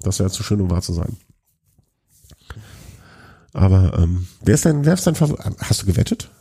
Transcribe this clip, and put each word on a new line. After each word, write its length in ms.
Das 180
wäre 120
zu 120
schön, 180
um 100
wahr 120
zu 100
sein. 240
Aber, 440
ähm, 280
wer 120
ist 120
dein, 180
wer 80
ist 140
dein 80
Favor-, 240
hast 240
du 40
gewettet? 440